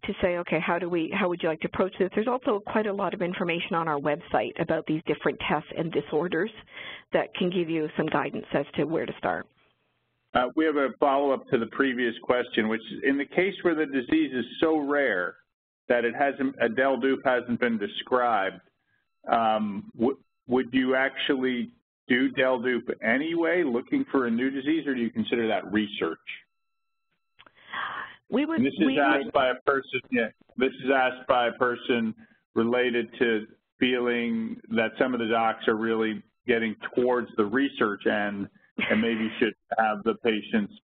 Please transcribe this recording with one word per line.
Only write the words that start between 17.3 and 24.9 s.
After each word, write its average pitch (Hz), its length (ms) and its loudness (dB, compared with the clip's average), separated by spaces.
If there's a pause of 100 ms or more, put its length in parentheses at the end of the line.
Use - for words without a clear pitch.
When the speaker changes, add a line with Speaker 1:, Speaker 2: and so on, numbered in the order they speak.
Speaker 2:
been 117 180 2
described, 101 840 0 (680)
um, 107 640 2
w-, 120 220 0 (300)
would 123 260 0
you 131 220 4
actually 131 760 0 (380)
do 131 220 4
del-dup 127 540 0 (200)
anyway, 165 600 0
looking 135 480 0
for 135 140 2
a 117 60 0
new 123 180 0
disease, 139 380 -2
or 135 80 -2